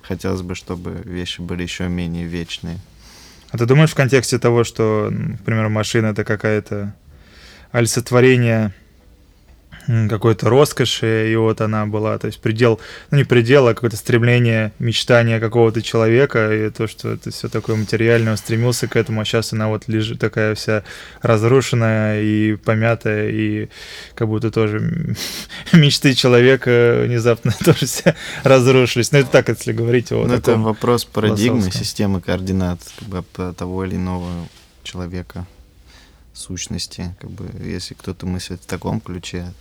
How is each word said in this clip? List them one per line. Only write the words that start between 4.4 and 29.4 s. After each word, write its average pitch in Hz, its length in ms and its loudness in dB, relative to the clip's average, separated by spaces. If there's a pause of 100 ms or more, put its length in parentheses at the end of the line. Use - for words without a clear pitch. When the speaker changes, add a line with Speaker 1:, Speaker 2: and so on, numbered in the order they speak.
Speaker 2:
что, 107 480 -2
м, 113 260 -6
к - 40 -16
примеру, 110 280 -2
машина — 107 380 0
это 107 160 -2
какая-то 104 720 -4 (760)
олицетворение, 120 1000 2 (1160)
м, 113 200 2
какой-то 110 400 2
роскоши, 113 840 2
и 113 40 2
вот 110 240 2
она 107 280 -2
была, 107 320 -4
то - 80 -6
есть 107 120 -8
предел, 113 400 2 (300)
ну, 147 80 2
не 139 60 4
предел, 123 440 6
а 117 60 4
какое-то 113 240 -2
стремление, 117 840 2
мечтание 117 600 2
какого-то 113 420 2
человека, 113 720 2
и 107 160 -2
то, 110 180 -6
что - 260 -10
это 110 180 -12
все - 180 -10
такое 113 260 -4
материальное, 113 580 2
он 104 40 -2
стремился 120 500 -2
к - 80 -4
этому, 110 260 0
а 107 40 -4
щас 113 280 -2
она 107 160 -2
вот 107 180 -4
лежит 110 320 -4
такая 107 340 -2
вся 107 300 -2 (400)
разрушенная 110 1000 2
и 107 360 2
помятая, 110 720 -2
и 107 380 -4 (440)
как 117 140 -2
будто 110 240 -2
тоже, 107 260 0
м, 110 380 -4 (580)
<laughs> - 0 -
мечты 147 400 4
человека 120 920 4
внезапно 117 460 0
<laughs> - 140 -4
тоже 151 220 4
все - 280 0 (280)
разрушились. 127 680 4
Ну, 147 60 4
это 135 140 2
так, - 180 4